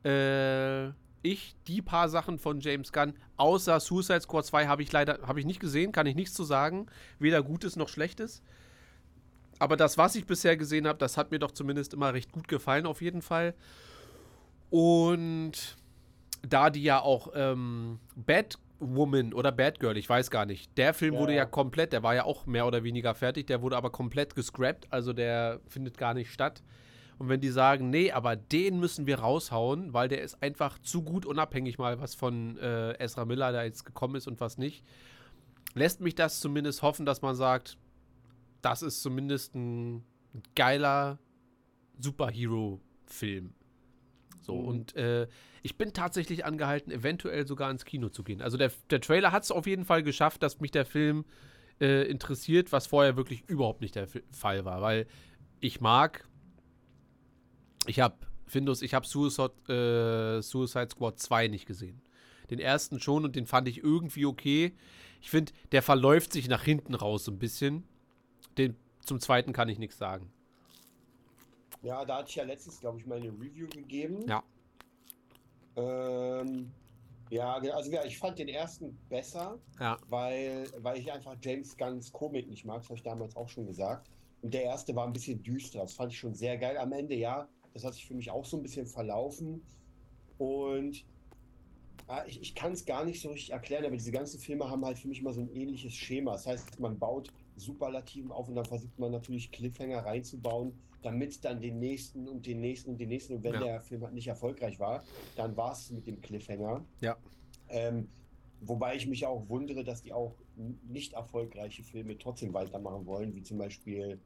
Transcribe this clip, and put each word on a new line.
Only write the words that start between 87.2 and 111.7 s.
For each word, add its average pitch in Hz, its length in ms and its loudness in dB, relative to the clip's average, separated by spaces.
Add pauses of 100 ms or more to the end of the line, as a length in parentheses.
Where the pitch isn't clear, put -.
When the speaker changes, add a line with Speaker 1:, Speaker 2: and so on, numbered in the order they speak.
Speaker 2:
das 117 100 -14
hat 127 100 -8
sich - 120 -18
für 127 80 -14
mich 117 160 -10
auch 131 140 -6
so - 120 -8
ein 147 60 -6
bisschen 120 240 -10
verlaufen. 139 760 -6 (760)
Und, 139 640 -4 (1040)
ah, 135 200 -8
ich, - 140 -14
ich - 140 -14
kann's 175 320 -6
gar 143 180 -4
nicht 170 160 -6
so 151 100 -10
richtig 143 200 -12
erklären, 139 340 -6
aber 127 120 -4
diese 117 160 -8
ganzen 143 280 -6
Filme 143 300 -6
haben 135 140 -4
halt 127 140 -6
für 135 100 -12
mich 135 120 -10
immer 135 120 -6
so 117 80 -6
ein 123 140 -6
ähnliches 131 400 -8
Schema. 131 380 -6
Das 98 140 -8
heißt, 127 340 -8
man 110 180 -4
baut 127 300 -4 (280)
Superlativen 131 760 -8
auf 123 160 -8
und 123 60 -10
dann 120 120 -2
versucht 120 320 -10
man 120 140 -4
natürlich 120 380 -8
Cliffhanger 123 540 -6
reinzubauen, 120 760 -6 (240)
damit 123 420 -6
dann 120 160 -4
den 117 180 -6
nächsten 131 500 -6
und 127 180 -12
den 117 140 -6
nächsten 127 320 -6
und 117 60 -8
den 117 100 -8
nächsten. 131 280 -6
Und 107 80 -8
wenn 117 100 -2
Speaker 1:
Ja. 107 60 -2
Speaker 2:
der 113 220 -4
Film 117 220 -10
halt 117 100 -12
nicht 120 120 -10
erfolgreich 117 520 -6
war, 113 240 -4 (340)
dann 113 200 -6
war's 123 340 -6
mit 113 160 -12
dem 104 140 -10
Cliffhanger. 107 640 -8 (160)
Speaker 1:
Ja. 117 160 -4 (520)
Speaker 2:
Ähm, 117 400 -4 (520)
wobei 120 360 -4
ich 123 100 -6
mich 127 200 -4
auch 117 220 -6
wundere, 131 360 -6
dass 120 180 -8
die 120 100 -16
auch 120 220 -4 (220)
n-, 117 220 -12 (100)
nicht 135 260 -10
erfolgreiche 117 680 -8